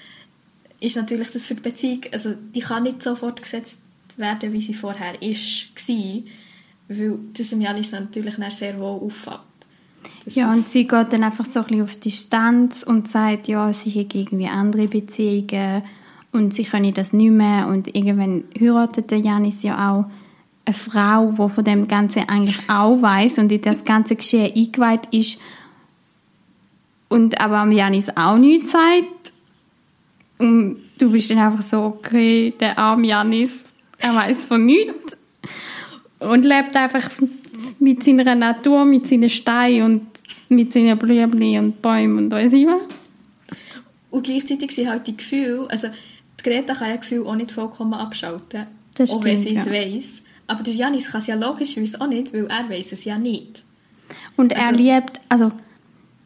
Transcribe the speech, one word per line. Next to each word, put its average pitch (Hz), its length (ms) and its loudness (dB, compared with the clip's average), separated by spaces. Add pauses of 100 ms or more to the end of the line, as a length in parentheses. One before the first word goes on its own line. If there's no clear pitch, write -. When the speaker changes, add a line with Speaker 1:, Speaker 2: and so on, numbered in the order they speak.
(800)
Speaker 1:
ist - 160 -6
natürlich 226 340 -6
das 247 140 -8
für 254 100 -10
die 214 60 -12
Beziehung, 254 400 -6 (100)
also 214 220 -8 (200)
die 247 60 -8
kann 233 240 -6
nicht 254 180 -6
so 240 140 -4
fortgesetzt 240 640 -12 (380)
werden, 214 340 -6
wie 214 100 -4
sie 214 120 -8
vorher 196 480 -12
ist, - 520 -8
gsi, 214 520 -6 (640)
weil 208 280 -4 (180)
das 233 140 -4
dem 220 120 -4
Janis 208 320 -6
natürlich 208 420 -10
dann 202 160 -10
sehr 202 260 -10
wohl 196 240 -8
auffällt. - 380 -12 (880)
Das - 100 -12
Speaker 2:
Ja, 240 160 0
Speaker 1:
ist 226 60 2
Speaker 2:
und 226 100 -2
sie 247 180 0
geht 226 280 0
dann 220 100 2
einfach 220 220 -4
so - 160 -6
ein 220 40 -8
bisschen 214 180 -2
auf 202 120 -8
Distanz 233 880 0
und 220 240 0
sagt, 214 400 -2
ja, 214 240 -2
sie 208 180 -6 (120)
hat 202 120 -8
irgendwie 196 340 -4
andere 208 400 0
Beziehungen 202 960 -4 (520)
und 208 200 0
sie 220 120 -4
könne 202 260 0
das 190 220 -4
nicht 220 180 4
mehr 208 360 4
und 190 280 -4
irgendwann 202 480 0 (160)
heiratet 233 520 2
der 214 80 2
Janis 208 440 0
ja 202 300 0
auch 202 120 0 (600)
eine 214 100 -2
Frau, 214 560 2
die 208 220 0
von 220 100 0
dem 208 240 2
Ganzen 208 400 0
eigentlich 202 420 -2
auch 214 320 4
weiss 214 380 4
und 208 100 4
in 208 120 0
das 208 240 -2
ganze 220 320 2
Geschehen 214 360 0
eingeweiht 226 580 0
ist 220 280 -2 (1700)
und 226 300 2
aber 214 180 0
am 214 140 2
Janis 196 440 2
auch 180 220 2
nichts 294 340 6
sagt. 339 600 2 (1080)
Und 226 400 4 (200)
du 240 140 4
bist 220 180 2
dann 220 80 2
einfach 214 240 4
so, 214 220 -2
okay, 226 760 2
der 214 180 0
arme 226 300 2
Janis, 220 640 0 (260)
er 240 160 0
weiss 226 300 0
von 226 200 2
nichts 320 520 2 (1000)
und 233 240 4
lebt 277 320 2
einfach 262 340 0 (720)
mit 262 240 4
seiner 254 320 6
Natur, 240 500 4
mit 277 220 4
seinen 233 220 4
Steinen 240 540 2
und 220 180 4 (480)
mit 240 240 4
seinen 226 240 4
Blümchen 226 600 2
und 214 220 -2
Bäumen 220 360 2
und 208 140 0
weiss 220 220 2
ich 277 140 6
was. 359 140 2 (1300)
Speaker 1:
Und 254 140 -4
gleichzeitig 277 480 -4
sind 247 160 -2
halt 233 180 -6
die 220 100 -8
Gefühle, 262 520 -4
also 226 180 -4 (520)
die - 40 -16
Greta 262 300 -2
kann 233 160 -6
ja 226 80 -4
Gefühle 233 280 -6
auch 214 100 -6
nicht 233 160 -6
vollkommen 220 420 -6
abschalten, 214 720 -10 (300)
Speaker 2:
Das 254 160 2
Speaker 1:
auch 220 120 -2
wenn 208 140 2
Speaker 2:
stimmt, 208 180 -2
Speaker 1:
sie 214 60 0
es 190 40 -4
Speaker 2:
ja. 202 60 -4
Speaker 1:
weiss. 208 520 -6 (240)
Aber 220 160 -6
der 233 100 -6
Janis 262 380 -2
kann 226 100 -6
es 214 60 -6
ja 226 80 -2
logischerweise 226 680 -4
auch 285 60 -2
nicht, 254 260 -4
weil 214 140 -4
er 226 220 -6
weiss 185 220 -8
es 190 140 -12
ja 208 120 -6
nicht. 226 460 -6 (760)
Speaker 2:
Und 247 140 6
er 240 160 0
Speaker 1:
Also 240 100 4
Speaker 2:
liebt, 262 500 2
also, 226 240 4 (760)